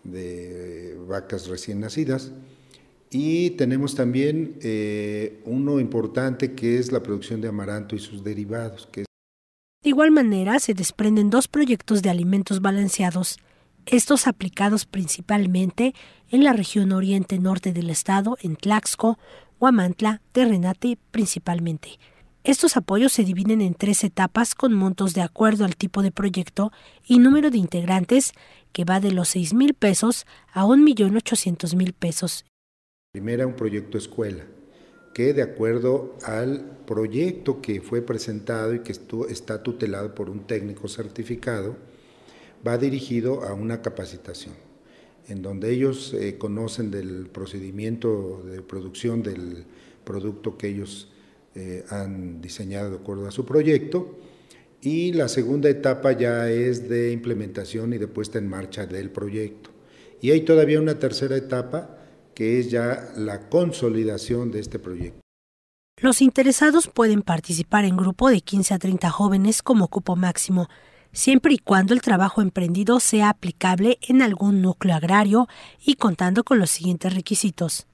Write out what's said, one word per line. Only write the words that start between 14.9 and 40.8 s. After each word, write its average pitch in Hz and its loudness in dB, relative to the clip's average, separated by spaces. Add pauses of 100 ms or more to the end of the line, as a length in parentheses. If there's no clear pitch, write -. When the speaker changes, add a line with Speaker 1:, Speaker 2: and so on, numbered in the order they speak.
Speaker 2:
en 262 6
la 294 8
región 202 2
oriente-norte 190 0
del 170 -2
estado, 196 0
en 160 -4
Tlaxco, 214 0 (420)
Huamantla, 214 2 (120)
Terrenate 226 2 (140)
principalmente. 170 -4 (440)
Estos 277 2
apoyos 220 2
se 226 2
dividen 190 2
en 180 0
tres 202 0
etapas 196 0
con 247 2
montos 190 0
de 180 0
acuerdo 214 2
al 180 -2
tipo 196 -2
de 190 2
proyecto 196 -2 (340)
y 247 8
número 285 8
de 240 2
integrantes, 185 2 (380)
que 175 -2
va 185 2
de 196 2
los 180 0
seis 180 -2
mil 277 6
pesos 220 2 (260)
a 190 0
un 269 8
millón 214 6
ochocientos 180 -2
mil 180 2
pesos. - -4 (680)
Speaker 1:
Primera, 117 -2
un 123 -6
proyecto 104 -4
escuela, 101 -6 (680)
que 127 2
de 143 2
acuerdo 123 -2
al 127 -6
proyecto 135 -4
que 101 -6
fue 120 -4
presentado 113 -6
y 120 -6
que 117 -12
estu-, 113 -10
está 113 -10
tutelado 104 -6
por 95 -10
un 101 -10
técnico 101 -8